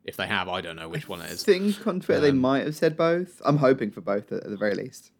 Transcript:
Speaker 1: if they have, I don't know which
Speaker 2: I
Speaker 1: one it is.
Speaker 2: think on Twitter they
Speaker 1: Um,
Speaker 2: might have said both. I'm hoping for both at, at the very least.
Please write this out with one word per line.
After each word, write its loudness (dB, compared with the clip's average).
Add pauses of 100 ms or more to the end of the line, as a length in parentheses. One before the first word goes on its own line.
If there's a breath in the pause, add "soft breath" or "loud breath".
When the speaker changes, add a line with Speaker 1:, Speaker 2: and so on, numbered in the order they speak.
Speaker 1:
if -12
they -4
have, -2
I -4
don't -10
know -12
which -8
Speaker 2:
I -20
Speaker 1:
one -8
it -10
is. -8
Speaker 2:
think 2
on -2
Twitter 2
they 6
Speaker 1:
Um, 4
Speaker 2:
might 2
have -4
said 0
both. 0
I'm 4
hoping 4
for -14
both -4
at, -6
at -12
the -8
very 0
least. -10